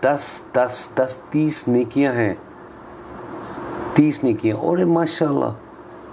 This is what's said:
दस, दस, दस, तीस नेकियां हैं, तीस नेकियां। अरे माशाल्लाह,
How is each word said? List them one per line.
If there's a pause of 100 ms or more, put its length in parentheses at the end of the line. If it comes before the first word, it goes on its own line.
दस, (120)
दस,
दस,
तीस
नेकियां
हैं, (1600)
तीस
नेकियां।
अरे
माशाल्लाह, (580)